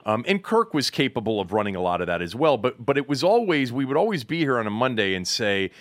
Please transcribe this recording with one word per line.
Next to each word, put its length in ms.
Um, 220
and 160
Kirk 320
was 160
capable 500
of 120
running 240
a 40
lot 200
of 80
that 140
as 120
well, 220
but, 280
but 140
it 100
was 140
always, 500
we 120
would 120
always 280
be 140
here 200
on 80
a 40
Monday 440
and 140
say 420